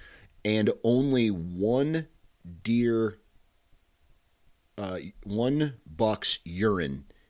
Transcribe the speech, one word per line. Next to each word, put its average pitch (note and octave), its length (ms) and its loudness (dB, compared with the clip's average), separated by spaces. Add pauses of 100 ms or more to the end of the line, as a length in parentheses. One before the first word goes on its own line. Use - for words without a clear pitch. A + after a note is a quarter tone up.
(440)
and G#2+ 280 2 (120)
only B2 460 4
one A2 760 -2 (560)
deer, A2+ 560 0 (1600)
uh, F#2 200 -6 (260)
one C3 520 0 (100)
buck's G#2+ 580 -2
urine E2+ 600 0 (240)